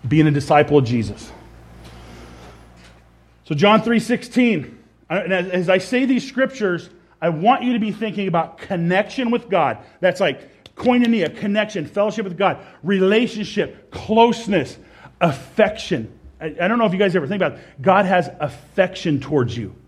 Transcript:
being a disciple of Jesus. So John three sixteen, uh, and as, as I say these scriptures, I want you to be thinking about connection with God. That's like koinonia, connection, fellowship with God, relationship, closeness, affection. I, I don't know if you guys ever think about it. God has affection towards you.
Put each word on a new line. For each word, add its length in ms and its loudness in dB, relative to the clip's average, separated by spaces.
being 180 4
a 60 2
disciple 480 2
of 60 0
Jesus. 460 -6
So 100 -6
John 260 6
three 180 2
sixteen, 760 0
uh, 160 -2
and 80 -2
as, 160 -2
as 200 -2
I 80 6
say 280 0
these 220 0
scriptures, 640 -4
I 80 0
want 340 2
you 100 0
to 60 0
be 120 -2
thinking 360 -4
about 300 -2
connection 720 -2
with 200 -2
God. 280 0
That's 220 0
like 540 -6
koinonia, 600 2
connection, 500 -2
fellowship 380 -2
with 140 -8
God, 200 2
relationship, 1080 0
closeness, 840 0
affection. 920 -2
I, 200 -8
I 60 0
don't 120 0
know 60 4
if 80 2
you 60 -2
guys 160 2
ever 120 0
think 140 -4
about 180 -2
it. 220 -20
God 240 4
has 240 2
affection 800 -2
towards 360 -2
you. 200 -10